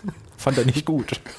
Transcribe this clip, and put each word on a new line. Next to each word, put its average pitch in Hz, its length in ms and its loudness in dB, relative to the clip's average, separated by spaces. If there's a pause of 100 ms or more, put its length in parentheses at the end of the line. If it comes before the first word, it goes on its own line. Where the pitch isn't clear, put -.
(380)
Fand 135 200 2
er 120 80 4
nicht 147 200 2
gut. 147 340 -2 (200)